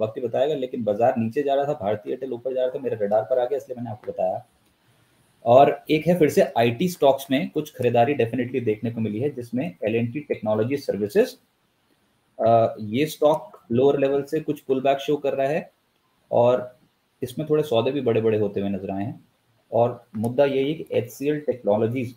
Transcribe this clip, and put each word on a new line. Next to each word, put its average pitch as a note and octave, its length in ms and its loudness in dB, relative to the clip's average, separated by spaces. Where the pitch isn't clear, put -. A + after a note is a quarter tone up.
वक्त - 160 -2
ही C3 60 -6
बताएगा, C3 320 -2
लेकिन B2+ 300 -6
बाजार A2 340 2
नीचे A2+ 240 -2
जा C#3 120 0
रहा C#3 100 0
था, C#3+ 80 -2
भारतीय G#2+ 400 -4
एयरटेल B2+ 200 -8
ऊपर B2 220 -6
जा B2+ 60 -2
रहा B2+ 100 0
था, C3+ 80 -8
मेरे A2+ 240 -6
radar G#2 200 2
पर C3 160 0
आ B2 60 2
गया, C#3 120 -2
इसलिए B2+ 200 -8
मैंने A#2+ 140 -8
आपको G#2+ 220 -10
बताया। G2 340 -4
और C3+ 440 8
एक D#3 160 2
है, F3 120 2
फिर D#3 100 6
से F#3+ 140 4
आईटी A#2+ 460 0
stocks C#3 420 2
में D3 200 0
कुछ D3+ 220 -6
खरीदारी A#2+ 420 2
definitely B2 460 -2
देखने A2+ 300 -2
को A#2 100 -8
मिली G#2+ 180 -2
है, C#3+ 120 -2
जिसमें B2+ 540 -6
एल A2 120 0
एंड A#2 160 0
T D3 80 -6
technology A2 560 -2
services, C#3 600 0
अ, A2+ 340 4
ये A2 260 -2
stock - 540 -2
lower C#3 260 4
level C#3 240 0
से D#3 180 -4
कुछ D3+ 200 -6
पुल C3+ 200 -2
बैक C#3 180 2
शो D3 180 -2
कर C#3 160 -4
रहा C3+ 160 -2
है E3 240 -4
और A#2+ 460 2
इसमें D3+ 280 -8
थोड़े D3+ 120 2
सौदे A#2+ 280 2
भी C#3+ 100 -2
बड़े-बड़े A2+ 380 2
होते G#2 220 -2
हुए G2+ 100 -4
नजर G2 220 -6
आए G2 120 -4
हैं। - 260 -10
और A#2+ 320 0
मुद्दा A#2+ 280 0
यही C3+ 240 0
है D#3 60 -2
कि D#3 180 -10
एचसीएल C#3 480 -2
Technologies A2+ 760 -2